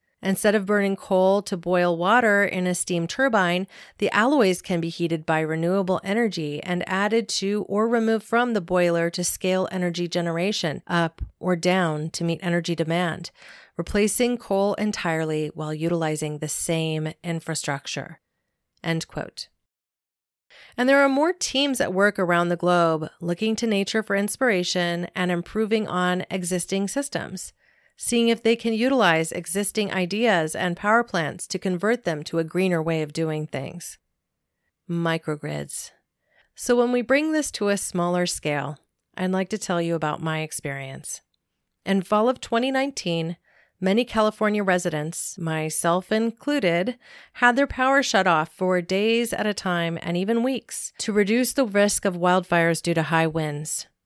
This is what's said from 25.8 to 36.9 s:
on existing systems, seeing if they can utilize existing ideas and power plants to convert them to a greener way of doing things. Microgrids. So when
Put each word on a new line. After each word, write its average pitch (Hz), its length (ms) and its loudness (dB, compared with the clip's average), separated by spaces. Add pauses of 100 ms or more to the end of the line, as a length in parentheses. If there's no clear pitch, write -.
on 180 420 0
existing 185 580 -2
systems, - 640 -6 (420)
seeing 233 320 2
if 233 140 2
they 226 140 4
can 226 180 -2
utilize 214 580 4
existing 196 600 -4
ideas 185 640 2
and 170 220 -2
power 220 260 2
plants 170 440 -4
to - 120 -6
convert 202 460 -2
them 156 180 -2
to 165 160 -4
a 165 60 2
greener 175 380 0
way 160 180 0
of 151 140 -6
doing 156 320 -2
things. - 500 -10 (920)
Microgrids. 156 1000 -4 (640)
So - 220 0
when 240 160 4